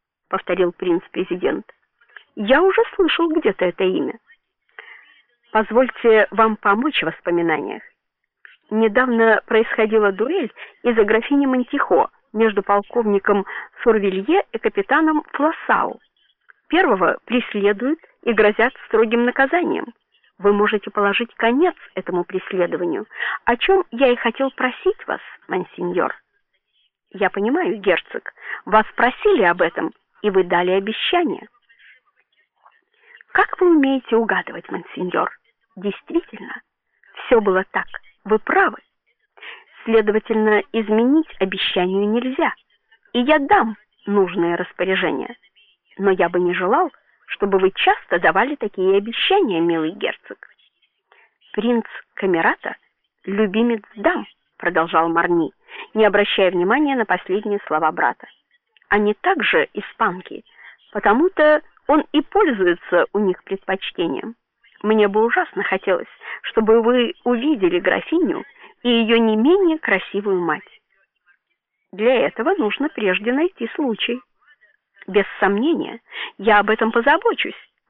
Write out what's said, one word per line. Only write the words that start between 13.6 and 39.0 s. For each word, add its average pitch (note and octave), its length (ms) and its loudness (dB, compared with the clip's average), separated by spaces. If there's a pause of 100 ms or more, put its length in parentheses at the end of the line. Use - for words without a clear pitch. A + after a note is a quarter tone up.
Сурвилье G#3 720 2
и A3+ 40 -6
капитаном D4+ 760 0
Флассау. - 680 -2 (680)
Первого A#3 560 2
преследуют A3+ 760 -2 (240)
и A#3 80 0
грозят A3 420 0 (120)
строгим A3+ 400 0
наказанием. C4+ 680 -2 (440)
Вы G3+ 160 2
можете G#3 360 0
положить D4+ 460 -2
конец C4 400 2 (200)
этому F3+ 280 -4
преследованию, F3 840 -4 (380)
о A#3 140 0
чем F#4+ 340 2
я B3 160 2
и B3 80 2
хотел B3 360 -4
просить - 540 -4
вас, - 140 -6 (300)
монсеньор. F3+ 640 -4 (960)
Я F#3+ 180 0
понимаю, A3+ 480 -2
герцог, - 540 -4 (340)
вас G#3 200 2 (100)
просили B3+ 480 2
об F3 180 2
этом, E3 300 -2 (300)
и G#3 80 -2
вы F#3 160 2
дали F3+ 260 0
обещание. G#3+ 760 -2 (1900)
Как - 260 -2
вы F4 160 4
умеете C4+ 400 0
угадывать, G#3+ 560 -4
монсеньор? F3+ 580 -6 (460)
Действительно, - 840 -8 (640)
все A#3 160 4
было F#3+ 300 2
так. F#3 160 -4 (360)
Вы G#3+ 160 2
правы. - 380 0 (1080)